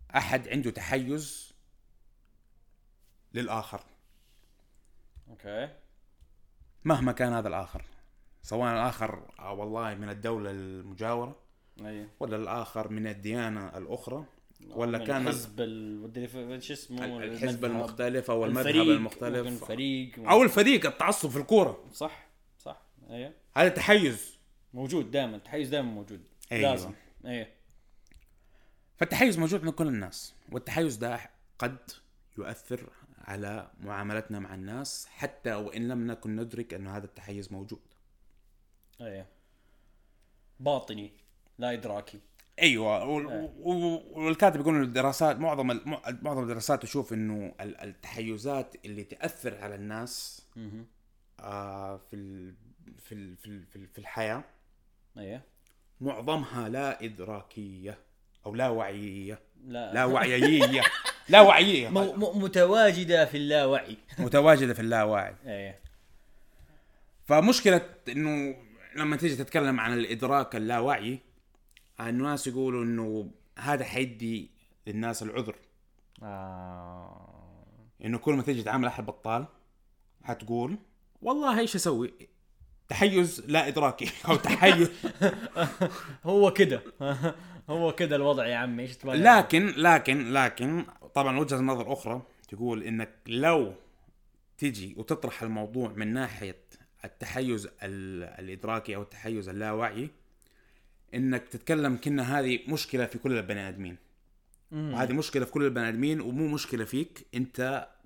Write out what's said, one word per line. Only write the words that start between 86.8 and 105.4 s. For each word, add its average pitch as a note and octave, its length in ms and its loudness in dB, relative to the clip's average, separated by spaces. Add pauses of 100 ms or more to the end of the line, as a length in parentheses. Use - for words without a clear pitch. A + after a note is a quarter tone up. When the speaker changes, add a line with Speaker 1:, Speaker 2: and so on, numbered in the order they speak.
Speaker 2:
<laughs> C#3 340 -2 (340)
هو D#3+ 260 0
كده D#3+ 200 0
الوضع C#3 320 2
يا A#2+ 80 -2
عمي، A#2+ 280 -2
إيش B2+ 140 -12
تبغى؟ C3+ 200 -2
Speaker 1:
لكن، G3+ 500 8
لكن، C#3+ 640 4
لكن C3+ 520 0 (280)
طبعا C3+ 260 2
وجهة C#3 180 0
نظر B2+ 360 0
أخرى B2 280 -6 (260)
تقول A2+ 360 -4
إنك A2 300 -6 (140)
لو B2+ 460 2 (840)
تيجي G#2 400 -6
وتطرح A#2 460 -6
الموضوع A2 520 -4
من G#2+ 180 -4
ناحية A2+ 420 -8 (500)
التحيز A2+ 600 -6
ال-، F#2+ 720 -10
الإدراكي G2 560 -8
أو G2+ 60 -8
التحيز G#2 480 -8
اللاوعي، G#2+ 600 -4 (1040)
إنك B2+ 340 0
تتكلم C#3 500 0
كأن C#3+ 220 -2
هذه B2+ 480 0
مشكلة C3+ 380 -2
في A2+ 120 -10
كل B2+ 200 0
البني G2+ 320 -4
آدمين. F#2 280 -10 (760)
Speaker 2:
مم. D#3 220 -6
Speaker 1:
وهذه B2 200 -2
مشكلة C#3+ 320 -2